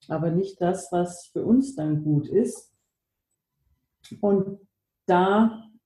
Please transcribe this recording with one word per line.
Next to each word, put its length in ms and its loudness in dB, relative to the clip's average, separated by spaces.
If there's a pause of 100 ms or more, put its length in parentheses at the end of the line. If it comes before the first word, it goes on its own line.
Aber 240 -2
nicht 280 -2
das, 300 -2
was 360 -4
für 180 -6
uns 320 2
dann 260 -2
gut 260 0
ist. 460 -2 (1500)
Und 380 0 (480)
da 560 2 (240)